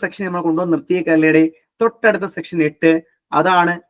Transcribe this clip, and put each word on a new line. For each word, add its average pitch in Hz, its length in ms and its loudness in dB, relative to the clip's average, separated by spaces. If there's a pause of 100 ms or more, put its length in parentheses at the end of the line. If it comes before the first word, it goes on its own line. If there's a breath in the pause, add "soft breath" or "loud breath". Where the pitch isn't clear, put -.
സെക്ഷൻ 190 220 -8
നമ്മൾ 180 160 -6
കൊണ്ടുവന്ന് 165 320 -2
നിർത്തിയേക്കല്ലേടേ. 160 720 2 (360 soft breath)
തൊട്ടടുത്ത 214 440 0 (100)
സെക്ഷൻ 170 280 -4
എട്ട്, 151 280 0 (420)
അതാണ് 170 400 2 (160)